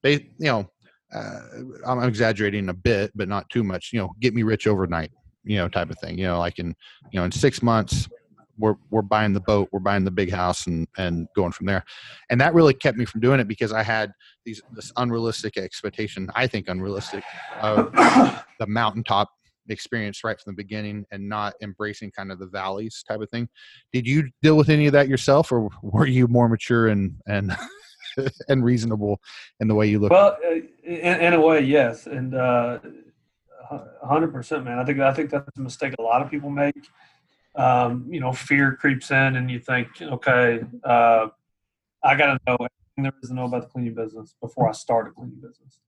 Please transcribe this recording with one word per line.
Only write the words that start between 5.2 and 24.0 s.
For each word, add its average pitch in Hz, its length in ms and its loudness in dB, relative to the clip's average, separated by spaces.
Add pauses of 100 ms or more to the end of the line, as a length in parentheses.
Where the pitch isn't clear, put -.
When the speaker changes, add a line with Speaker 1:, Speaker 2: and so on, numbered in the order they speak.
Speaker 1:
you 104 140 -2
know, 90 120 0
type 87 200 -2
of - 100 -12
thing, 82 180 -10
you 92 80 -2
know, 87 140 0
like, 87 200 -4
in, 85 160 -6 (360)
you 95 80 -4
know, 87 60 0
in 90 60 -2
six - 320 0
months, 113 460 2 (480)
we're, 107 180 2 (160)
we're 110 100 2
buying 107 320 2
the 101 60 0
boat, 101 320 2
we're 101 80 -4
buying 98 240 2
the 95 80 0
big 90 200 -2
house, 90 360 -2
and, 82 200 -4 (100)
and 85 380 -4
going 90 180 0
from - 120 -10
there." 98 180 -2 (460)
And 120 120 0
that 156 120 4
really 160 200 8
kept 120 240 0
me 120 80 -2
from 110 160 -6
doing 131 180 4
it 110 80 -2
because 107 240 -4
I 110 100 -2
had 107 300 -2 (340)
these, 113 160 -14 (120)
this - 240 -16
unrealistic 117 600 -4
expectation, 95 800 -8
I 123 120 0
think 104 220 -6
unrealistic, 95 540 -8 (380)
of 107 320 0
<coughs> - 680 4
the 110 80 -4
mountaintop 107 640 0 (400)
experience 107 540 -8
right 110 160 -6
from 101 140 -16
the - 40 -12
beginning 104 540 -10
and 101 180 -12
not 104 320 -6
embracing 104 500 -10
kind 98 200 -12
of 90 80 -14
the 95 80 -12
valleys 98 600 -8
type 107 140 -8
of 104 80 -10
thing. 120 180 -6 (460)
Did 123 120 -2